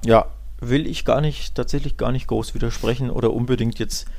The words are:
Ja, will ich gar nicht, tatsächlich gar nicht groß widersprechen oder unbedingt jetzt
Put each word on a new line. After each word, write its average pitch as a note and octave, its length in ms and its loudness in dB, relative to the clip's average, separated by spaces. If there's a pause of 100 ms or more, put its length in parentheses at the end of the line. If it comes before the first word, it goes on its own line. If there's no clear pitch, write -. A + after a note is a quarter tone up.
Ja, A2+ 220 6 (320)
will C3 300 0
ich E3+ 160 -4
gar C3 160 4
nicht, - 340 -2
tatsächlich C#3 420 0
gar A#2 140 0
nicht B2+ 160 -2
groß A2+ 280 -2
widersprechen A#2+ 540 -2
oder A#2 240 2
unbedingt B2 460 0
jetzt - 300 -4 (100)